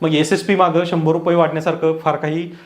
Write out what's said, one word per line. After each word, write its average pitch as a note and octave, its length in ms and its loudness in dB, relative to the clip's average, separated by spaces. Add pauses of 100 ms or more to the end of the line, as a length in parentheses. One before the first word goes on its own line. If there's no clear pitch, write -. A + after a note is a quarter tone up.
मग D#3+ 140 0
एस D#3 180 0
एस F#3+ 100 2
पी G3+ 120 0
मागं F3+ 300 2
शंभर E3 280 0
रुपये E3+ 240 0
वाढण्यासारखं D#3+ 640 0
फार D3+ 180 -2
काही D#3+ 340 -4 (160)